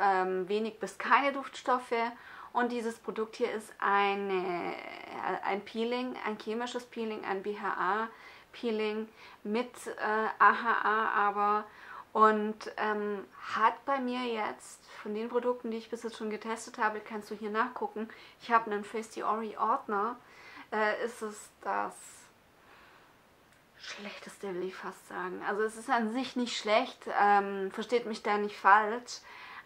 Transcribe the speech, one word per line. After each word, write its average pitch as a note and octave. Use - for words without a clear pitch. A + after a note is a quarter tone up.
ähm, F#3
wenig G#3+
bis F#3+
keine C4
Duftstoffe. B3+
Und A#3+
dieses A3+
Produkt A3
hier A#3
ist A3
eine, G3
äh, -
ein G3
Peeling, B3
ein G#3+
chemisches A#3+
Peeling, A3
ein F#3+
B-H-A-Peeling G#3+
mit, A#3+
äh, G#3+
A-H-A G#3+
aber. G#3
Und, G#3+
ähm, G#3
hat A3
bei C#4
mir B3
jetzt, A#3
von G#3+
den A3
Produkten, A#3+
die A3
ich A3+
bis A#3
jetzt A3+
schon A3
getestet A3
habe, G#3+
kannst G#3
du G#3+
hier G#3
nachgucken, A3
ich -
habe A3
einen G#3
Face A3+
Theory G#3+
Ordner, A3+
äh, G#3+
ist A3+
es G#3+
das G3+
Schlechteste, -
will F3+
ich F#3+
fast -
sagen. F#3
Also G3+
es A3
ist A3+
an A3+
sich B3+
nicht B3
schlecht, A#3
ähm, G3+
versteht A#3
mich G#3+
da G#3
nicht G#3
falsch, G#3+